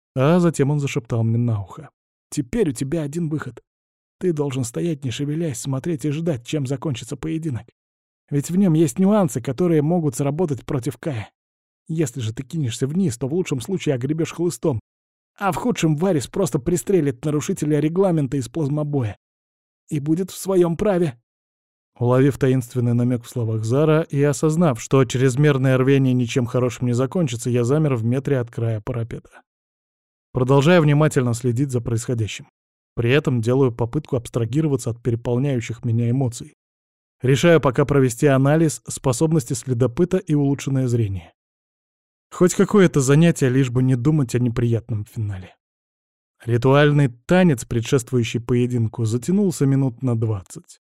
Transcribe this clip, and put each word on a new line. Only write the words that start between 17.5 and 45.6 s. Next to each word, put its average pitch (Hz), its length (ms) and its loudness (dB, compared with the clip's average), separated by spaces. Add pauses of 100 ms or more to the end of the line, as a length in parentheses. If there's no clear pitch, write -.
регламента 156 560 0
из 123 120 -4
плазмобоя. 143 680 -4 (720)
И 151 120 -4
будет 160 320 -2
в - 40 -14
своем 175 400 2
праве». 180 440 0 (800)
Уловив 127 380 2
таинственный 127 560 0
намек 120 300 0
в - 40 -18
словах 110 360 -4
Зара 151 360 2
и 143 220 -2
осознав, 151 580 2
что 135 240 2
чрезмерное 131 720 2
рвение 131 380 2
ничем 123 320 0
хорошим 123 400 -2
не 120 80 0
закончится, 127 560 -2
я 120 120 0
замер 143 320 2
в 113 100 -4
метре 131 340 0
от 120 120 -4
края 113 300 -4
парапета. - 600 -10 (920)
Продолжаю 139 480 4
внимательно 147 540 2
следить 123 360 -2
за 123 120 -2
происходящим. 113 640 -4 (460)
При 113 160 0
этом 131 320 2
делаю 127 280 2
попытку 117 460 -4
абстрагироваться 127 720 -2
от 117 140 -8
переполняющих 120 800 -2
меня 117 260 0
эмоций. 131 440 -4 (680)
Решаю 147 400 4
пока 139 240 2
провести 135 420 2
анализ 139 640 2
способности 160 640 0
следопыта 127 640 0
и 185 160 -2
улучшенное 139 560 0
зрение. 107 460 -2 (1000)
Хоть 180 220 2
какое-то 185 460 4
занятие, 143 500 4
лишь 131 180 2
бы 123 140 0
не 131 140 2
думать 139 380 0
о 123 40 2
неприятном 117 640 -2
финале. 101 500 -8 (920)